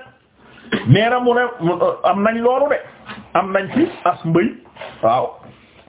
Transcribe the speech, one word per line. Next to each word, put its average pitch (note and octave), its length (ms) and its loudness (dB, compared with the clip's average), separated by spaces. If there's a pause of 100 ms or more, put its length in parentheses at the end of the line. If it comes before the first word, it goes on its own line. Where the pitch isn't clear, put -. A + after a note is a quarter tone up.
(880)
nee G3+ 220 6
na B3 100 0
mu B3 140 2
ne, A#3+ 60 2 (200)
mu, E3 120 0 (320)
am G3 180 2
nañ A3+ 180 0
loolu B3+ 300 2
de. C4+ 60 0 (580)
Am F#3+ 180 0
nañ G3 220 0
ci D4+ 120 4 (180)
as F3+ 200 -2
mbëy. F3 240 2 (540)
Waaw. A#2 240 2 (640)